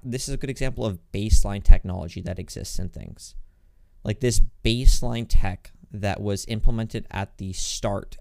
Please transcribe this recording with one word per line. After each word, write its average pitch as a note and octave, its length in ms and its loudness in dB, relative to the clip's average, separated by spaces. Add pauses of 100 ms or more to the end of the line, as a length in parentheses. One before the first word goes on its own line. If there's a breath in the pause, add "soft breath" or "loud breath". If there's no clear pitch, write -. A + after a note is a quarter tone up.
this A#2+ 240 -8
is C#3 60 -6
a B2 40 -4
good C3 120 -6
example B2+ 360 -4
of F#2+ 140 -6 (120)
baseline G2+ 520 2
technology F#2 560 4
that F#2 180 -10
exists - 400 -10
in F2+ 120 -6
things. - 440 -18 (720)
Like, G#2+ 160 -6
this A#2+ 200 2 (240)
baseline A#2 640 2
tech - 440 2 (220)
that G2+ 280 -4
was G2+ 260 -4
implemented A2+ 640 0
at - 260 -8
the F#2+ 160 -10
start - 680 -6